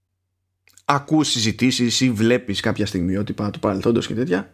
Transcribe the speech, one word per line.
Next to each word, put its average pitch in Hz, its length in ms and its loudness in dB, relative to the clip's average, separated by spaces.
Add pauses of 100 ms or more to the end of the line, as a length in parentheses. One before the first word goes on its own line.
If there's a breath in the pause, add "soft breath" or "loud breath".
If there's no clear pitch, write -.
(840)
ακούς 143 440 2
συζητήσεις 117 720 0
ή 131 100 2
βλέπεις 113 500 2
κάποια 107 260 0
στιγμιότυπα 101 640 -2
του - 80 -10
παρελθόντος 104 480 0
και - 80 -6
τέτοια, 175 400 -2